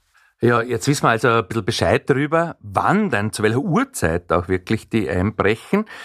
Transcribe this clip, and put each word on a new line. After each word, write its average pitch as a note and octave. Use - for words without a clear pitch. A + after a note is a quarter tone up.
Ja, A#2+
jetzt A#2
wissen C#3+
wir C#3+
also A2+
ein A2+
bisschen A2
Bescheid G#2+
darüber, D3+
wann C3+
denn, G#2
zu G#2
welcher A2
Uhrzeit D3
auch F2
wirklich F#2+
die A2
einbrechen. G2+